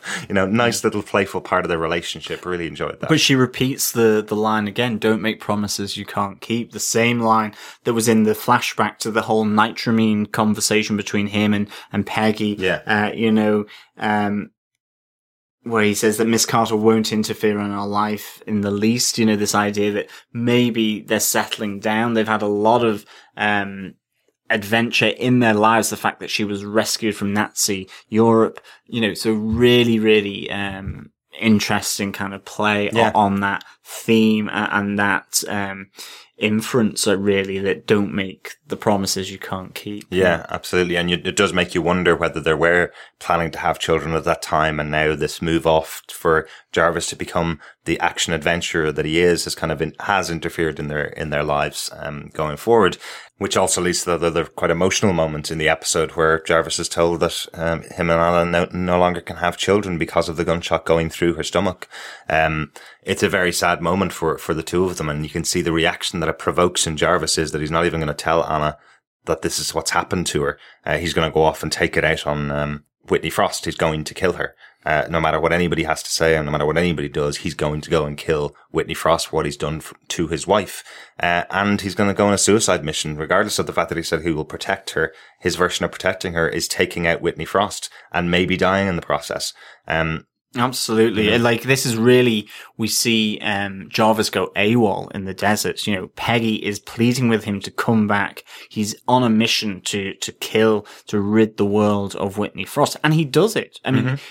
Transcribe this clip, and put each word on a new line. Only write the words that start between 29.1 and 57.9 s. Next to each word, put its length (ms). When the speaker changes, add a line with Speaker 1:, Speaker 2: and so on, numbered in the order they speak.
Speaker 2:
so 180
really, 640
really, 540
um, 580
interesting 720
kind 240
of 100
play 460
o-, 60
Speaker 1:
Yeah. 180
Speaker 2:
on 260
that 220
theme 640
a-, 220
and 280
that, 480
um, 400
inference, 680
uh, 100
really, 420
that 280
don't 260
make 420
the 80
promises 560
you 80
can't 340
keep. 360
Speaker 1:
Yeah, 400
absolutely. 480
And 120
you, 140
it 140
does 160
make 200
you 80
wonder 340
whether 260
they 120
were 380
planning 320
to 80
have 200
children 340
at 120
that 160
time, 380
and 120
now 240
this 260
move 240
off 440
for 380
Jarvis 360
to 80
become 440
the 140
action 340
adventurer 580
that 140
he 140
is 260
has 100
kind 160
of 100
in-, 200
has 280
interfered 500
in 100
their, 160
in 240
their 140
lives, 540
um, 360
going 240
forward, 400
which 180
also 260
leads 220
to 80
the, 60
the, 120
the 20
quite 260
emotional 420
moment 380
in 60
the 120
episode 420
where 300
Jarvis 380
is 100
told 320
that, 320
um, 300
him 260